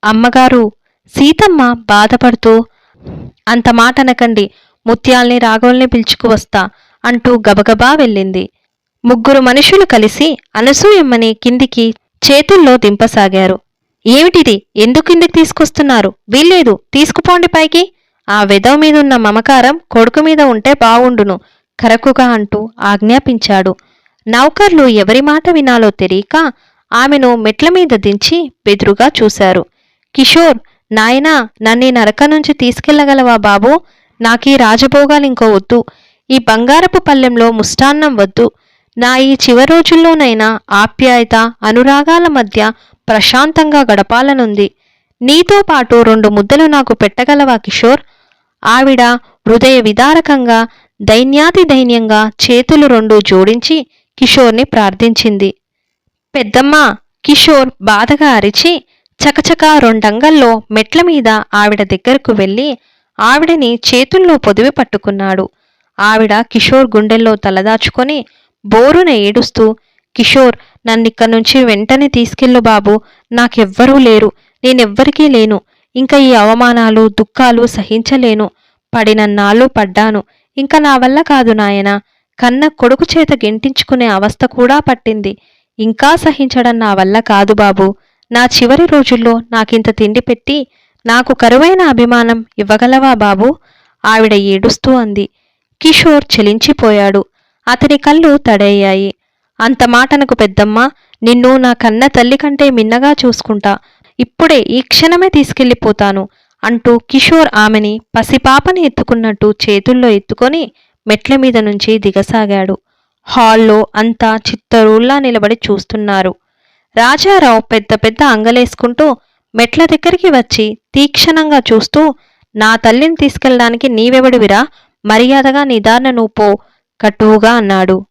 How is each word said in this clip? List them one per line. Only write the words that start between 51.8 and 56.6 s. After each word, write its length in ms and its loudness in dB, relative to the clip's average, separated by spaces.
చేతులు 360 2
రెండు 400 2
జోడించి 600 0
కిషోర్ని 440 2
ప్రార్థించింది. 920 -2
"పెద్దమ్మా," 600 0